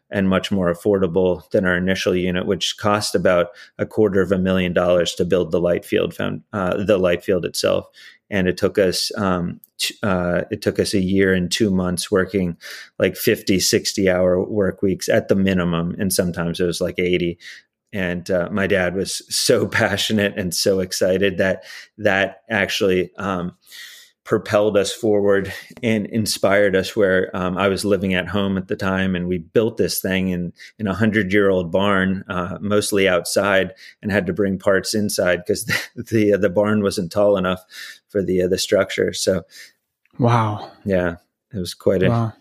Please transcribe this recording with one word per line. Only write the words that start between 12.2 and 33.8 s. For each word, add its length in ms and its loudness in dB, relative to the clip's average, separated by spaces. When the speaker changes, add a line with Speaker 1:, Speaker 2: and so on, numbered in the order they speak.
Speaker 1:
like, 160 0
fifty, 460 0
sixty 480 0
hour 340 2
work 380 -2
weeks 260 -2
at 220 2
the 60 4
minimum. 640 0
And 120 -2
sometimes 480 -2
it 60 0
was, 160 -2
like, 180 -4
eighty. 380 0
And, 360 -4
uh, 220 0
my 160 0
dad 260 0
was 280 -4
so 340 2
<laughs> 140 -2
passionate 560 0
and 160 -4
so 280 0
excited 560 0
that 260 0
that 520 0
actually, 640 0
um, 400 -4
propelled 520 2
us 160 2
forward 640 2
and 240 0
inspired 680 0
us 200 0
where, 420 2
um, 220 -2
I 80 2
was 180 -2
living 300 0
at 120 -2
home 300 -2
at 100 -6
the 80 -6
time, 400 -2
and 120 -4
we 100 -2
built 400 -2
this 220 -2
thing 300 -2
in, 220 -4
in 80 -4
a 80 -2
hundred-year-old 760 2
barn, 560 0
uh, 320 -6
mostly 480 0
outside, 680 0